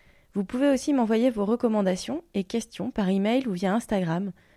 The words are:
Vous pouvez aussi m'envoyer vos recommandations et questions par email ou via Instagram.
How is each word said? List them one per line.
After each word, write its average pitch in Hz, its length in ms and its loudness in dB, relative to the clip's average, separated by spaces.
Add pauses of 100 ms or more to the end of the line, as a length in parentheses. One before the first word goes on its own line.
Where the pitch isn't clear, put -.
(340)
Vous 196 100 -2
pouvez 262 260 0
aussi 269 220 0
m'envoyer 233 380 4
vos 214 140 -2
recommandations 220 800 0 (100)
et 196 120 -2
questions 226 480 -6
par 196 160 -2
email 214 400 0
ou 208 40 -2
via 185 220 0
Instagram. 190 560 -2 (260)